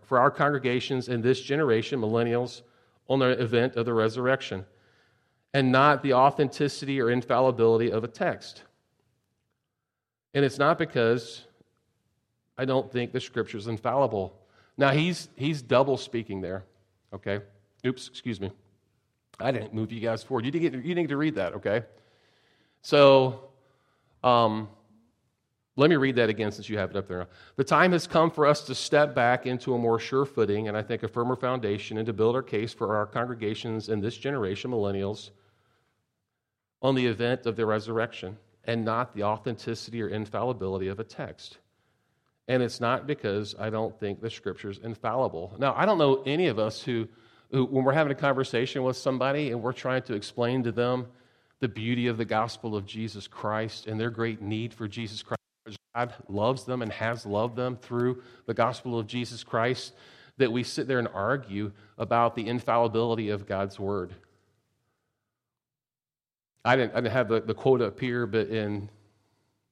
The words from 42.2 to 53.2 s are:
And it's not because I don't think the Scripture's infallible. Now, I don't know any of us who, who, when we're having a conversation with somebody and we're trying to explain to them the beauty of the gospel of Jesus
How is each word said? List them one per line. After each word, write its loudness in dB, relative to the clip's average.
And 2
it's -4
not 0
because -4
I -6
don't -4
think -6
the -6
Scripture's -10
infallible. -4
Now, 0
I 2
don't 4
know 4
any 2
of 0
us -2
who, -2
who, 2
when 2
we're 6
having 2
a -4
conversation 0
with 0
somebody -2
and -4
we're -2
trying -2
to -6
explain -2
to -2
them -2
the 0
beauty -2
of 0
the -2
gospel -2
of -4
Jesus -10